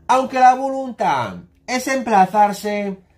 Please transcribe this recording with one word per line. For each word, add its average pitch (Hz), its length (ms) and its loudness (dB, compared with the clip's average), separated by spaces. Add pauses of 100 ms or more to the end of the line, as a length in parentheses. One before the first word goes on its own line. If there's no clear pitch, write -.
aunque 262 320 0
la 254 160 6
voluntad 226 800 -4 (300)
es 247 220 -4
emplazarse 208 1080 0 (200)